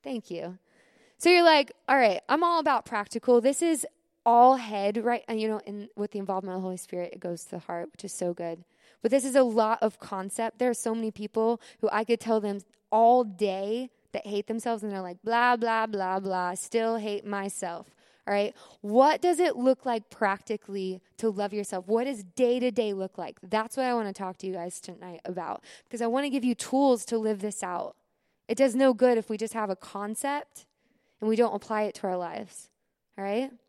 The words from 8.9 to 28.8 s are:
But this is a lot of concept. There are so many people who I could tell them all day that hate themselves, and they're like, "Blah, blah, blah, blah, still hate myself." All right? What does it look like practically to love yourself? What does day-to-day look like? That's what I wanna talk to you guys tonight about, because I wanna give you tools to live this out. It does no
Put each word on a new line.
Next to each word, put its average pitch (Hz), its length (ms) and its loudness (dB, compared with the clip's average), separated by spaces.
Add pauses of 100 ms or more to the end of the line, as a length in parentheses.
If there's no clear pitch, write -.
But 220 100 0
this 262 140 4
is 262 100 -4
a 262 100 8
lot 226 380 2
of 214 160 -2
concept. 202 600 -8
There 247 100 0
are 233 60 0
so 226 200 -4
many 226 160 -4
people 226 500 -2 (200)
who 220 100 0
I 220 140 -2
could 233 160 0
tell 226 180 0
them 202 220 -4 (300)
all 233 340 6
day 202 640 -4 (240)
that - 140 -8
hate 208 200 -4
themselves, 226 360 -4
and 208 100 -6
they're 196 80 -6
like, 180 220 -12
"Blah, 240 340 2
blah, 226 300 0
blah, 196 340 -2
blah, 185 320 -2
still 226 440 -2
hate 208 280 -6
myself." 196 680 -8 (320)
All 202 60 -2
right? 202 220 0 (260)
What 254 400 4
does 349 180 2
it 339 180 2
look 254 280 2
like 233 240 -4
practically 196 920 -4 (160)
to 226 100 -2
love 202 240 -4
yourself? 196 340 -6
What 226 180 2
does 240 200 -6
day-to-day 240 680 0
look 190 240 -8
like? 165 240 -12
That's 214 340 -4
what 262 100 0
I 247 80 0
wanna 214 180 -2
talk 185 260 -10
to 190 80 -10
you 190 80 -6
guys 175 260 -10
tonight 175 440 -16
about, 180 380 -8 (220)
because 226 160 -10
I 233 60 -2
wanna 269 240 -2
give 247 140 -2
you 247 100 2
tools 262 520 2
to 233 120 -2
live 214 220 -2
this 208 220 -8
out. 180 340 -8 (520)
It - 80 -2
does 262 180 4
no 262 200 4